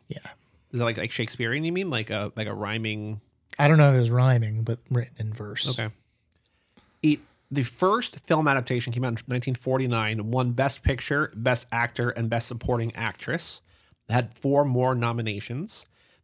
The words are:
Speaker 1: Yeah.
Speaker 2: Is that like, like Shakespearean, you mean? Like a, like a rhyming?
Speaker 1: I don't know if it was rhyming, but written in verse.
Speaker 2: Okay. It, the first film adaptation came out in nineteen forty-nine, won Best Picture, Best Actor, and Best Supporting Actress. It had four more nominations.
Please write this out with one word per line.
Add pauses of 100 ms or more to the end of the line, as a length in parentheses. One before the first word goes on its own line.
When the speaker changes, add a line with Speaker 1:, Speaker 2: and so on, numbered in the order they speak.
Speaker 1:
Yeah. (520)
Speaker 2:
Is
that
like,
like
Shakespearean,
you
mean?
Like
a,
like
a
rhyming? (380)
Speaker 1:
I
don't
know
if
it
was
rhyming,
but (120)
written
in
verse.
Speaker 2:
Okay. (1080)
It, (320)
the
first
film
adaptation
came
out
in
nineteen
forty-nine,
won
Best
Picture,
Best
Actor,
and
Best
Supporting
Actress. (480)
It
had
four
more
nominations. (400)